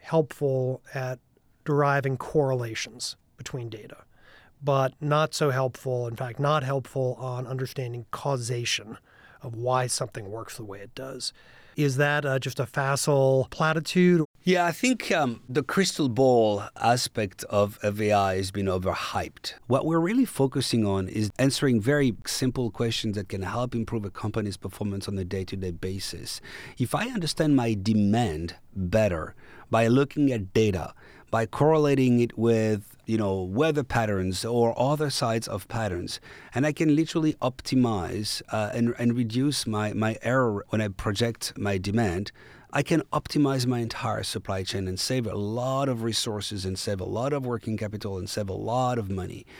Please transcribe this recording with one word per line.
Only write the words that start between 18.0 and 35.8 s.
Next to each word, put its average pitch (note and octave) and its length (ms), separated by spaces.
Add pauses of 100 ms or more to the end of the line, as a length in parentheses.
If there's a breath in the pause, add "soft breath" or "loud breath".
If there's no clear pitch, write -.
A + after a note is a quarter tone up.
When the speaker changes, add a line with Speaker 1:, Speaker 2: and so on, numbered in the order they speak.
Speaker 2:
I G2 220
has F#2+ 160
been G2 160
overhyped. - 840 (140)
What C3 180
we're E3 140
really A3 260
focusing B2+ 600
on G2 220
is G#2+ 320
answering B2+ 420
very C3+ 340 (120)
simple B2+ 420
questions A2+ 460
that G2+ 120
can G2 140
help A#2+ 320
improve A2+ 320
a F#2+ 60
company's G#2+ 460
performance G2 500
on G2+ 100
a F#2+ 80
day-to-day F#2+ 460
basis. F#2 720 (360 loud breath)
If A#2+ 160
I G#3 140
understand D#3+ 480
my A#2 180
demand G2+ 800 (200)
better F#2 580 (380 loud breath)
by A#2 160
looking C#3 440
at G#2 220
data, G2+ 400 (380 loud breath)
by A2+ 160
correlating C#3+ 720
it A#2+ 180
with, A2 580 (120)
you A2 100
know, G2 240
weather C#3 420
patterns G2 640
or A#2 340
other D3 300
sides A#2 380
of G#2 200
patterns, G2 520 (340 loud breath)